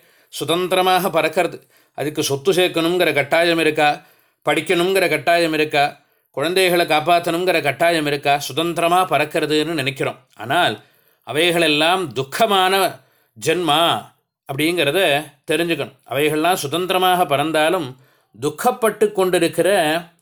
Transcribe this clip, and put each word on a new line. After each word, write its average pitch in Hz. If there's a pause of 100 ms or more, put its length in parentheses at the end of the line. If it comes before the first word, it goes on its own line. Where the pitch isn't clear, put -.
(300)
சுதந்திரமாக 170
பறக்கிறது. 165 (320)
அதுக்கு 147
சொத்து 139
சேர்க்கணுங்கிற 165
கட்டாயம் 165
இருக்கா, 151 (440)
படிக்கணுங்கிற 175
கட்டாயம் 160
இருக்கா, 151 (300)
குழந்தைகளை 175
காப்பாத்தணுங்கிற 165
கட்டாயம் 151
இருக்கா? 143
சுதந்திரமா 170
பறக்கிறதுன்னு 151
நினைக்கிறோம். 139
ஆனால் 127 (420)
அவைகளெல்லாம் 160
துக்கமான 190 (460)
ஜென்மா 160 (480)
அப்படிங்கிறத 156 (260)
தெரிஞ்சுக்கணும். 156 (140)
அவைகள்லாம் 151
சுதந்திரமாக 180
பறந்தாலும் 151 (440)
துக்கப்பட்டு 214
கொண்டிருக்கிற 175 (220)